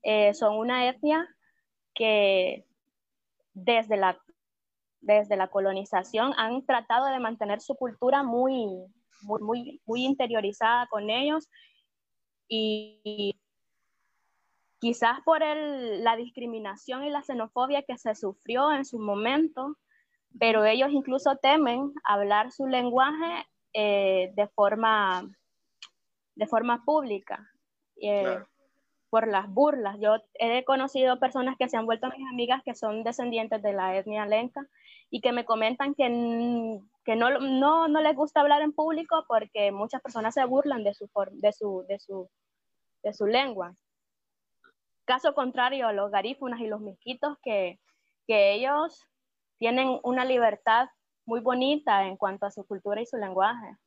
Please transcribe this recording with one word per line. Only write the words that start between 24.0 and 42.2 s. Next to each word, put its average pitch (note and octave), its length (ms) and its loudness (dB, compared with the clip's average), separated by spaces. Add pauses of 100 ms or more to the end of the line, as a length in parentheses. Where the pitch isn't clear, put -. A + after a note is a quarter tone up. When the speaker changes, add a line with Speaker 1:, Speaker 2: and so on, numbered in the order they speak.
Speaker 1:
de G#3 120 2
forma, G#3 840 2 (1040)
de G#3+ 120 -4
forma A#3 380 0
pública, B3 640 -2 (540)
eh, G#3 220 0
Speaker 2:
Claro. A2 240 -4 (600)
Speaker 1:
por A3 180 2
las G3+ 220 -2
burlas. A3 500 2
Yo G#3+ 160 4 (200)
he A#3 280 0
conocido C4 560 2
personas C4 400 0
que B3+ 100 2
se B3 80 -4
han A3+ 80 -2
vuelto A#3 220 -2
mis C4+ 220 -10
amigas B3 340 -2
que A#3+ 100 -8
son A3 300 -4
descendientes A#3 580 -4
de G3+ 120 0
la F#3+ 240 -2
etnia G#3+ 280 -4
lenca A3+ 400 -2 (460)
y - 100 -6
que A#3+ 120 2
me A#3+ 120 -2
comentan A#3 480 0
que C#4 120 2
n-, A#3 760 -2 (220)
que A3 140 0
no, B3+ 220 2
no, C#4 500 4
no D#4 120 4
les D4+ 140 4
gusta D4+ 240 0
hablar D4 220 6
en D4+ 100 0
público D#4+ 560 -2
porque G#3 460 0
muchas A3 280 -6
personas A3 320 -4
se C4+ 120 2
burlan C4 400 0
de G3+ 80 0
su G3+ 160 -14
for-, G3 240 -4
de G#3 200 2
su, F#3+ 360 -6
de G3+ 100 -4
su, F#3+ 300 -12 (720)